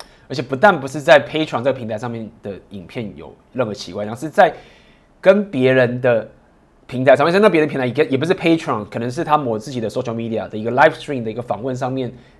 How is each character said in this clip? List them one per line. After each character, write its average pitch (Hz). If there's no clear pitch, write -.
而 139
且 151
不 139
但 175
不 135
是 151
在 147
Patreon 151
这 117
个 131
平 123
台 110
上 120
面 113
的 101
影 92
片 107
有 78
任 120
何 104
奇 -
怪， 101
然 110
后 127
是 156
在 175
跟 202
别 131
人 123
的 120
平 127
台 131
上 143
面， 170
甚 196
至 220
那 214
别 165
人 151
的 139
平 147
台 127
也， 123
也 131
不 135
是 180
Patreon， 160
可 -
能 120
是 147
他 151
某 117
自 123
己 127
的 107
social 117
media 117
的 110
一 107
个 113
live 143
stream 135
的 110
一 107
个 120
访 104
问 131
上 127
面 131